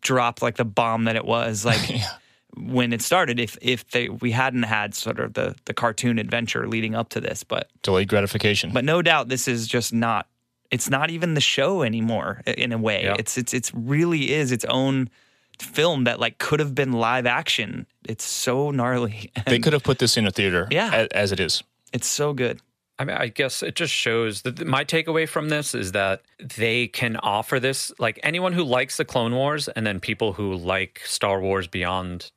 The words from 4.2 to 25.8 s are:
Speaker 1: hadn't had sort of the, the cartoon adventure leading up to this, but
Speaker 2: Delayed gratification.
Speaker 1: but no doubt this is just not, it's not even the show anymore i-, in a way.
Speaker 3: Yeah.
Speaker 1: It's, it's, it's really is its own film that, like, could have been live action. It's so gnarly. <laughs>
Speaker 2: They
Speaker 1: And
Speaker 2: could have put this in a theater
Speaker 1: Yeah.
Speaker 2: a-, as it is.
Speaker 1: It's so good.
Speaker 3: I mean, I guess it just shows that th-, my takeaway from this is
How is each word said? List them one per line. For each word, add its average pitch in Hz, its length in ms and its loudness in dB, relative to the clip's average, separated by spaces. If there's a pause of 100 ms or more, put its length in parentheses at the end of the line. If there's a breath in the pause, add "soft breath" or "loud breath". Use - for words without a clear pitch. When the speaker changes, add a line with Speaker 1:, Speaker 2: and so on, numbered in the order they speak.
Speaker 1:
hadn't 127 320 0
had 107 320 -2
sort 113 260 -4
of 113 140 -4
the, - 200 -2 (120)
the - 80 -6
cartoon 117 440 0
adventure 117 480 -2
leading 113 280 -2
up 113 160 -4
to 113 100 -4
this, - 240 -6
but - 240 -4 (140)
Speaker 2:
Delayed 95 260 2
gratification. 101 640 2
Speaker 1:
but 131 140 2
no 165 160 4
doubt 156 260 4
this 131 180 0
is 117 220 -2
just 120 240 0
not, 117 340 2 (440)
it's 123 180 -2
not 139 220 0
even 165 240 0
the 147 80 4
show 160 400 2
anymore 113 640 0
i-, 117 60 -2
in 120 200 -2
a 113 60 -2
way. 107 260 0
Speaker 3:
Yeah. 98 140 2
Speaker 1:
It's, - 180 -4
it's, 123 160 -4
it's 123 220 -2
really 143 580 2
is 147 180 2
its 120 140 0
own 131 460 2 (500 soft breath)
film 147 440 2
that, 120 140 2
like, 117 200 -2
could - 220 0
have 143 140 0
been 131 180 0
live 120 340 2
action. 123 600 -2 (220)
It's 113 160 -6
so 139 460 0
gnarly. 120 680 -2
<laughs> 107 80 -4
Speaker 2:
They 147 100 4
Speaker 1:
And 120 80 2
Speaker 2:
could 156 100 4
have 143 100 2
put 135 140 2
this - 180 4
in 110 100 4
a 95 40 2
theater 92 400 2
Speaker 1:
Yeah. 190 200 2 (200)
Speaker 2:
a-, - 60 -2
as 101 160 2
it 90 80 -2
is. 82 220 0 (300)
Speaker 1:
It's 127 140 -4
so 147 260 0
good. 127 280 -2 (380)
Speaker 3:
I 135 60 -2
mean, - 120 -4
I 123 120 -2
guess 131 340 -2
it - 120 -6
just 165 180 -2
shows 113 500 0
that 123 140 -4
th-, 165 120 -6
my 139 160 2
takeaway 160 440 0
from 156 220 -2
this 151 240 -2
is 101 180 -4